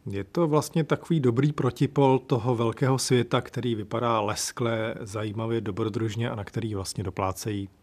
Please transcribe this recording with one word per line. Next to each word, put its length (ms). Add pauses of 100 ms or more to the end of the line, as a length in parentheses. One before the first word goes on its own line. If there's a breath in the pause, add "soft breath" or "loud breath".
Je 180
to 240
vlastně 360
takový 360
dobrý 320
protipol 680
toho 360
velkého 440
světa, 420
který 340
vypadá 460
lesklé, 800
zajímavě, 600
dobrodružně 680
a 60
na 80
který 320
vlastně 280
doplácejí 640 (140)